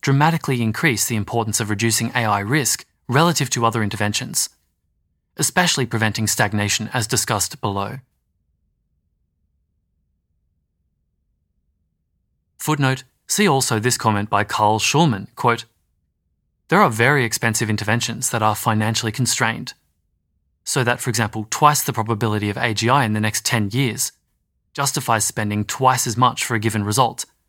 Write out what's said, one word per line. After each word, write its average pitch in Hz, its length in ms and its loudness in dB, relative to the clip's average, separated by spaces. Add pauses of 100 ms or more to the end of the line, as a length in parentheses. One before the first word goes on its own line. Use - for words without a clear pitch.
dramatically 139 600 2
increase 110 440 0
the 117 100 -2
importance 110 420 -2
of 107 100 -4
reducing 110 460 0
A 120 100 0
I 104 140 2
risk 117 480 -2 (220)
relative 147 420 2
to 120 140 0
other 113 180 2
interventions, 104 680 -2 (880)
especially 143 500 0
preventing 110 420 0
stagnation 104 640 0
as 113 160 -2
discussed - 520 -2
below. 101 380 -6 (4000)
Footnote, 139 440 0 (240)
see 208 220 2
also 131 320 2
this 123 180 0
comment 104 320 0
by 104 140 2
Carl 107 340 2
Schulman, 123 560 2
quote, 120 300 0 (1040)
"There 190 140 4
are 160 80 4
very 120 340 4
expensive 113 440 -2
interventions 110 640 -2
that 110 120 -2
are 107 120 2
financially 110 580 0
constrained, 117 640 -2 (920)
so - 180 0
that, 120 180 0
for 123 100 -4
example, 110 380 -2
twice 147 360 2
the - 80 -2
probability 107 580 -2
of 98 60 -4
A 120 180 -2
G 113 160 0
I 139 140 4
in 107 80 0
the 107 80 0
next 107 240 -2
ten 104 260 0
years 123 400 -2 (640)
justifies 131 500 0
spending 104 400 -2
twice 127 440 0
as 113 80 -4
much 123 280 2
for 120 120 -2
a 107 100 -2
given 104 160 0
result 107 420 0 (240)